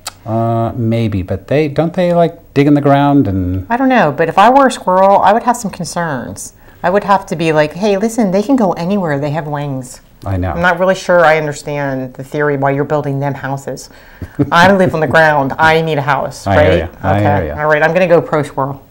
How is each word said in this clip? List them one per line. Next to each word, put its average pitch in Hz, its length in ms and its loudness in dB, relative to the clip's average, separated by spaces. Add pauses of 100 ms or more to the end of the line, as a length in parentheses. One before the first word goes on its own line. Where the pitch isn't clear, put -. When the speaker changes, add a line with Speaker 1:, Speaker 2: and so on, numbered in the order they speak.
(260)
Speaker 1:
Uh, 113 500 -2
maybe, 113 460 -2
but 95 260 -8
they, 151 200 0
don't 151 260 -2
they, 175 180 0
like, 170 420 -2
dig 139 120 4
in 147 80 4
the 143 60 2
ground 143 480 4
and 92 420 -2
Speaker 2:
I 233 60 -2
don't 262 120 0
know, 202 240 2
but 165 160 0
if 160 100 -4
I 208 120 6
were 269 160 6
a 247 60 2
squirrel, 190 480 4
I 190 120 4
would 214 120 2
have 233 120 0
some 190 140 -8
concerns. 156 840 -8 (300)
I 170 80 0
would 196 140 0
have 190 220 0
to 175 100 -6
be 160 160 0
like, 151 200 0
"Hey, 202 240 -2
listen, 226 340 -2
they 196 120 0
can 277 140 0
go 202 160 2
anywhere. 170 460 -2
They 143 120 -4
have 151 180 -6
wings." 143 520 -8 (240)
Speaker 1:
I 98 120 -4
know. 90 160 -2
Speaker 2:
I'm 170 80 -6
not 175 180 0
really 185 160 2
sure 175 300 2
I 156 140 6
understand 143 760 -6
the - 100 -14
theory 147 320 -2
why 139 160 0
you're 139 120 -2
building 143 360 -4
them 143 140 -4
houses. 135 540 -10 (640)
I 175 200 6
live 185 220 2
on 160 60 -2
the 156 60 -2
ground. 147 520 2
I 160 220 4
need 160 180 -2
a 143 40 -2
house, 135 440 -4
Speaker 1:
I 101 80 0
hear - 160 4
Speaker 2:
right? 82 80 2
Speaker 1:
ya. 80 80 -4 (160)
I 92 140 0
Speaker 2:
Okay. 104 80 0
Speaker 1:
hear 143 200 0 (100)
ya. 151 80 -8
Speaker 2:
All 151 60 -2
right, 151 140 2
I'm 160 100 2
gonna 180 160 2
go 165 120 4
pro 156 220 -2
squirrel. - 380 -6 (100)